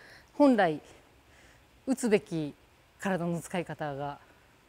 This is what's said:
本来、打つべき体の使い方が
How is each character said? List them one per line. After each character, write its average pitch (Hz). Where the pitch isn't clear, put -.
本 269
来、 170
打 262
つ 247
べ 202
き 151
体 180
の 170
使 -
い 165
方 151
が 143